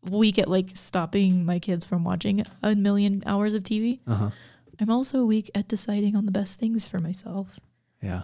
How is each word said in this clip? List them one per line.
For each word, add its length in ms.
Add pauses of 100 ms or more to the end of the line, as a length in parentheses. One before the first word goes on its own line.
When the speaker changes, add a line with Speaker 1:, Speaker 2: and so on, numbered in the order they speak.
Speaker 1:
weak 360
at, 100
like, 260
stopping 720
my 120
kids 280
from 180
watching 400 (180)
a 120
million 520
hours 280
of 100
T 160
V. 260
Speaker 2:
Uh-huh. 240 (500)
Speaker 1:
I'm 100
also 340
weak 300
at 140
deciding 480
on 100
the 60
best 280
things 240
for 140
myself. 600 (440)
Speaker 2:
Yeah. 220